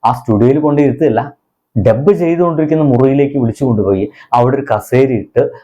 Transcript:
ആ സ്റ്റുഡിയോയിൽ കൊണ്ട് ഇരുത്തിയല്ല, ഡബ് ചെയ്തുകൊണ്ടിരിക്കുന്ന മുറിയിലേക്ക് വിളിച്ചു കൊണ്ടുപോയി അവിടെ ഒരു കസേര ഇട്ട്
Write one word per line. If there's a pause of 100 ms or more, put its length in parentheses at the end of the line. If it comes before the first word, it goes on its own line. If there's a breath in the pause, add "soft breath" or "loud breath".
ആ
സ്റ്റുഡിയോയിൽ
കൊണ്ട്
ഇരുത്തിയല്ല, (540)
ഡബ്
ചെയ്തുകൊണ്ടിരിക്കുന്ന
മുറിയിലേക്ക്
വിളിച്ചു
കൊണ്ടുപോയി (220 loud breath)
അവിടെ
ഒരു (100)
കസേര
ഇട്ട് (140 loud breath)